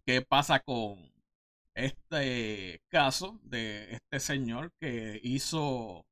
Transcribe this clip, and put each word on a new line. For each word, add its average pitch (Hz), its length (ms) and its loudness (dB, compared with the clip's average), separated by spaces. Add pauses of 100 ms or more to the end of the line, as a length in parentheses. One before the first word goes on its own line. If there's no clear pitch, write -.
qué 127 180 4
pasa 139 380 6
con 101 520 -4 (640)
este 117 1120 -2
caso 170 540 2
de 110 520 -6
este 131 260 -6
señor 139 600 -2
que 113 420 -6
hizo 127 880 -2